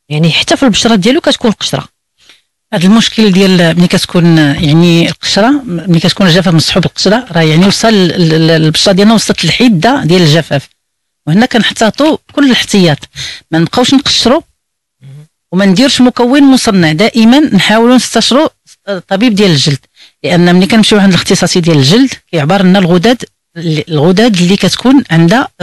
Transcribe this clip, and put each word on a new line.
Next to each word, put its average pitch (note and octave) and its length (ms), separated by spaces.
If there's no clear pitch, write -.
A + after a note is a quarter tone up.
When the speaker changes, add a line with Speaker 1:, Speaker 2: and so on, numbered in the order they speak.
Speaker 1:
يعني D#3 220
حتى - 260
في - 60
البشره A#3 320
ديالو A3+ 260
كتكون B3 300
قشره. - 480
Speaker 2:
هذا F3 120
المشكل A3 460
ديال F3 440
ملي F3 120
كتكون E3+ 500
يعني D#3+ 720
القشره، A#3+ 580
ملي E3+ 340
كتكون F#3 260
الجفاف F3 280
مصحوب E3 280
بالقشره، A3 500
راه E3 100
يعني D#3+ 240
وصل G3+ 220
ال-، F3+ 440
ال-، D#3+ 180
البشره D#3+ 420
ديالنا G#3 220
وصلت G#3 300
للحده A3 600
ديال F3+ 180
الجفاف، D3+ 460
وهنا G3 200
كنحتاطوا B3+ 720
كل C#4+ 140
الاحتياط، G3 520
ما D#3+ 80
نبقاوش A#3+ 360
نقشروا C4+ 460
وما F#3+ 140
نديرش G#3+ 340
مكون B3 420
مصنع، G#3+ 500
دائماً A3 480
نحاولوا A#3 560
نستشروا B3 520
الطبيب G3 460
ديال G3 160
الجلد، C#3 280
لان F3 300
ملي F#3 120
كنمشيو G#3+ 320
عند G3 100
الاختصاصي F3+ 520
ديال E3 160
الجلد F#3 340
كيعبر F3 300
لنا F#3 160
الغدد، F3+ 460
الغدد F3+ 480
اللي F3 200
كتكون B3 540
عندها E3+ 380